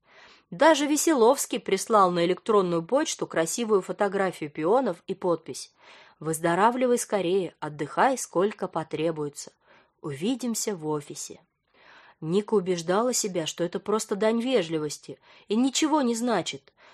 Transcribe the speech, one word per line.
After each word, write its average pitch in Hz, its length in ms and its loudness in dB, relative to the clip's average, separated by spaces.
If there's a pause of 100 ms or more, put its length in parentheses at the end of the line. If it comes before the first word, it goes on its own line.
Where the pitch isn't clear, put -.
(520)
Даже 285 340 4
Веселовский 277 760 2
прислал 190 520 2
на 175 140 2
электронную 180 580 2
почту 269 420 -2
красивую 196 560 0
фотографию 190 680 -2
пионов 185 460 0 (100)
и 190 80 -6
подпись: - 580 -4 (460)
«Выздоравливай 190 800 2
скорее, 185 600 -2
отдыхай 160 600 0
сколько 196 480 -2
потребуется. 156 840 -6 (500)
Увидимся 214 760 -4
в 156 100 -10
офисе». 151 560 -8 (760)
Ника 190 340 0
убеждала 185 600 0
себя, 180 340 -2
что - 160 -6
это 180 160 -4
просто 214 360 -4
дань 220 260 2
вежливости 165 760 -2 (300)
и 208 80 -2
ничего 277 480 2
не 233 100 2
значит, 226 580 -4 (220)